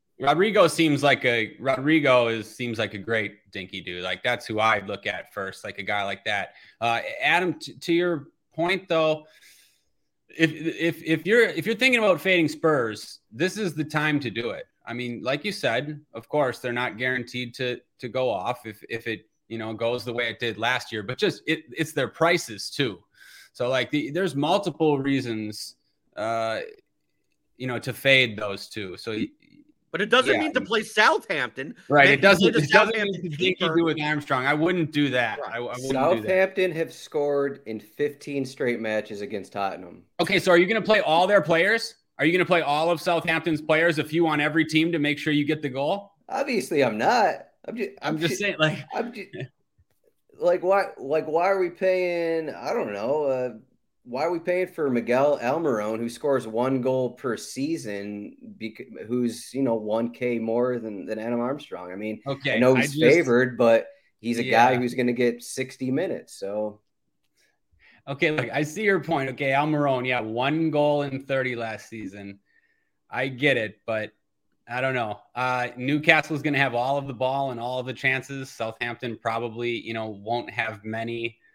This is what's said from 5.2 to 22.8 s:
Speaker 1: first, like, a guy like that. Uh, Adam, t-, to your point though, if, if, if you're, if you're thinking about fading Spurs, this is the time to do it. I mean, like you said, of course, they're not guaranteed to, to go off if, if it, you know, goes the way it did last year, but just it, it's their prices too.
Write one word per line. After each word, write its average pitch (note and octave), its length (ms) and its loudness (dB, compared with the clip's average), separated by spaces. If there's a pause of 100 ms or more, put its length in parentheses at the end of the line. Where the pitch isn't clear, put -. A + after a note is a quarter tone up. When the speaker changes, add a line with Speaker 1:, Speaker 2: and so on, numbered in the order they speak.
Speaker 1:
first, F#2+ 320 -10
like, G2+ 120 -12
a G2+ 60 -12
guy G2+ 220 -2
like G2 180 -8
that. G2+ 300 -4 (260)
Uh, A#2 220 0 (200)
Adam, D#3+ 380 2
t-, - 140 -16
to - 180 -6
your E3+ 360 0 (260)
point F3+ 340 -2
though, D#3 380 0 (1040)
if, D#3+ 240 2
if, E3 500 -4
if D#3 220 -2
you're, A3 240 4
if D3+ 160 -6
you're A3 100 -2
thinking B3 240 2
about F#3+ 220 2
fading F3 260 4
Spurs, C3 720 -2 (120)
this F3+ 260 -2
is G3 160 -4
the D3+ 100 -4
time D3 380 0
to B2+ 100 -6
do A2+ 200 -4
it. E2+ 160 -12 (180)
I A#2 80 -10
mean, A#2+ 300 -8
like C#3 200 -2
you G#3 80 -4
said, C#3+ 480 -4 (140)
of - 160 -14
course, C3+ 300 0
they're B2 120 -6
not A#2+ 260 -4
guaranteed B2 580 -6
to, B2 240 -4 (200)
to B2+ 80 -10
go B2+ 220 -2
off G#2 360 -4
if, G#2+ 220 -14
if A2+ 200 -8
it, A2 200 -8 (200)
you A2+ 100 -10
know, A2+ 160 -6
goes A#2 320 -2
the A#2+ 80 -6
way A#2+ 160 -2
it A2 100 -8
did A2+ 180 -4
last A#2+ 340 -2
year, A2 120 -6
but A#2+ 140 -6
just - 300 0
it, D#3 160 -2 (120)
it's D#3 160 -4
their C3 160 -2
prices D#3+ 640 -2
too. G#2+ 300 -4 (520)